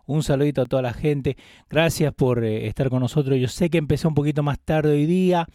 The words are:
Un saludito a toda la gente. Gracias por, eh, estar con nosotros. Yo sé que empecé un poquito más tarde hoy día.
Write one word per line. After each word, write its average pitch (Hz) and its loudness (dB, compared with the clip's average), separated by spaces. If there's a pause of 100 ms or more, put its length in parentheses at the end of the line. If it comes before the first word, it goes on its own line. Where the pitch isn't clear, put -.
Un 147 -2
saludito 143 0
a 120 -2
toda 131 -2
la 120 -4
gente. 139 -2 (320)
Gracias 151 2
por, 123 2
eh, 110 -2
estar 127 -2
con 127 0
nosotros. 131 0
Yo 127 0
sé 170 -2
que 165 0
empecé 151 0
un 156 -2
poquito 147 0
más 143 -2
tarde 156 0
hoy 147 2
día. 180 2